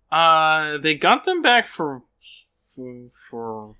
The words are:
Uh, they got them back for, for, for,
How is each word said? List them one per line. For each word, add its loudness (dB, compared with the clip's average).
Uh, 2
they 0
got 2
them -2
back 2
for, -8
for, -18
for, -12